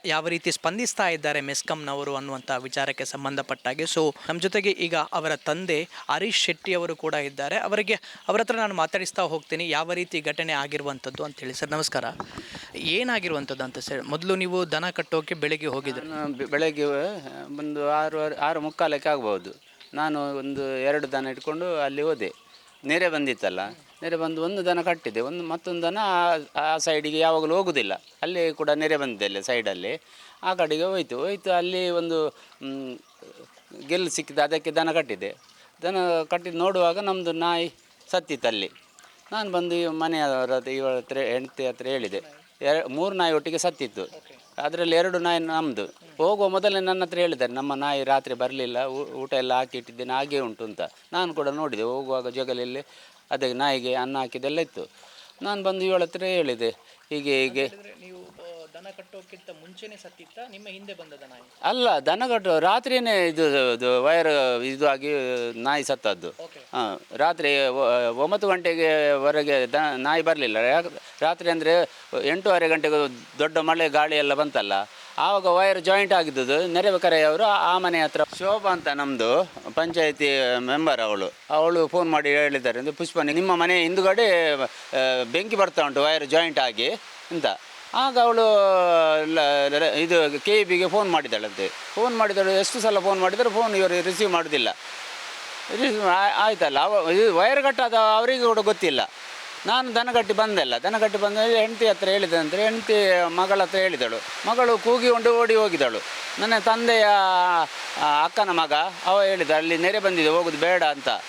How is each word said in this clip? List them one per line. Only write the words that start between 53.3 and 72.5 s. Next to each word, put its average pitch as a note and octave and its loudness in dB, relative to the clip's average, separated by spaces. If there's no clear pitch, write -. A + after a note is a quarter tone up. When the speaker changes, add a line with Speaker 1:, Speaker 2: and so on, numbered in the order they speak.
Speaker 2:
ಅದಕ್ಕೆ C3 -2
ನಾಯಿಗೆ B2+ -2
ಅನ್ನ C3 -4
ಹಾಕಿದ್ದೆಲ್ಲ C3 -4
ಇತ್ತು. G2 -8
ನಾನು G3+ -4
ಬಂದು F#3+ -2
ಇವಳ F#3 2
ಹತ್ರ F3 -4
ಹೇಳಿದೆ, C#3+ 0
"ಹೀಗೆ C#3+ 0
ಹೀಗೆ." C3 -2
Speaker 1:
ಹೇಳಿದ್ರೆ G3+ -16
ನೀವು, F3+ -20
ಆ, E3+ -18
ದನ F3 -20
ಕಟ್ಟೋಕ್ಕಿಂತ F#3 -20
ಮುಂಚೆನೇ F3+ -20
ಸತ್ತಿತ್ತಾ? F#3+ -20
ನಿಮ್ಮ G#3 -20
ಹಿಂದೆ G3 -16
ಬಂದದ D3+ -20
ನಾಯಿ? B2 -20
Speaker 2:
ಅಲ್ಲ, A#3+ 2
ದನ F#3 2
ಕಟ್ಟೋ F#3+ 2
ರಾತ್ರಿನೇ A3+ 4
ಇದು, C#3+ 4
ಇದು B2 4
ವೈರ್ D3 4
ಇದು C3+ -4
ಆಗಿ C3+ -2
ನಾಯಿ C#3 -2
ಸತ್ತದ್ದು. G2 -4
Speaker 1:
ಓಕೆ. D#3 -14
Speaker 2:
ಹಾ, A2+ -6
ರಾತ್ರಿ C#3+ 0
ಒ-, B2 2
ಒಂಬತ್ತು F#3+ 0
ಗಂಟೆಗೆ E3 2
ವರೆಗೆ C#3+ 2
ದ-, D3 0
ನಾಯಿ D3+ 0
ಬರಲಿಲ್ಲ. C#3+ 0
ಯಾಕ್-, C#3+ 0
ರಾತ್ರಿ E3+ 0
ಅಂದ್ರೆ E3 2
ಎಂಟೂವರೆ F3 2